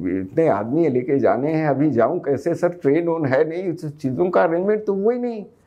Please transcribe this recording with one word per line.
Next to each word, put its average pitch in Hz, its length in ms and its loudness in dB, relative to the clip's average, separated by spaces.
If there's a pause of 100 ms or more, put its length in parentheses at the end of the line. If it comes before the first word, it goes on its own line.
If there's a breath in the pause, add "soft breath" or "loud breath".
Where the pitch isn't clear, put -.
इतने 95 420 0
आदमी 120 400 0
लेके 127 300 0
जाने 117 340 2
हैं, 156 160 0
अभी 143 220 2
जाऊं 120 280 2
कैसे 143 360 -2
सर, 175 140 0
ट्रेन 170 400 0
वोन 165 180 0
है 135 220 2
नहीं, 175 240 -4
तो 151 160 -10
चीज़ों 156 420 -2
का 190 140 4
arrangement 196 420 0
तो 196 80 0
हुआ 208 200 2
ही 240 60 -6
नहीं।" 233 240 -6 (220 soft breath)